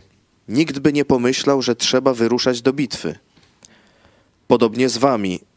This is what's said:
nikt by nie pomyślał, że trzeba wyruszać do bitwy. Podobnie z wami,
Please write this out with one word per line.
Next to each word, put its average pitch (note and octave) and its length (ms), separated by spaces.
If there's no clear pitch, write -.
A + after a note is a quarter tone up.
nikt C#3 320
by C#3+ 140
nie C#3+ 120
pomyślał, C3 560
że A#2+ 140
trzeba C3 380
wyruszać A#2+ 480
do C3 120
bitwy. B2 420
Podobnie A#2+ 420
z A2+ 80
wami, A2 420